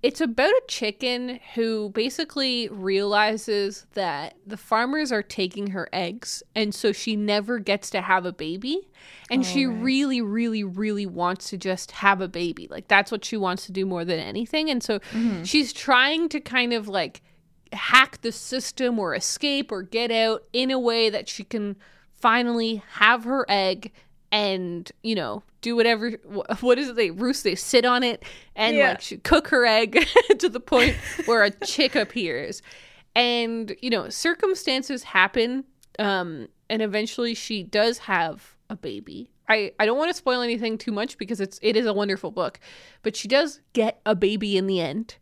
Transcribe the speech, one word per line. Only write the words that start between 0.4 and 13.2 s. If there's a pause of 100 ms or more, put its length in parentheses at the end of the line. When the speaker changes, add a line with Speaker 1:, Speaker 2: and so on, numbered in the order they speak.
Speaker 1:
a
chicken (160)
who
basically
realizes
that (120)
the
farmers
are
taking
her
eggs, (120)
and
so
she
never
gets
to
have
a
baby. (420)
And
Speaker 2:
Oh,
Speaker 1:
she
Speaker 2:
right.
Speaker 1:
really,
really,
really
wants
to
just
have
a
baby.
Like,
that's
what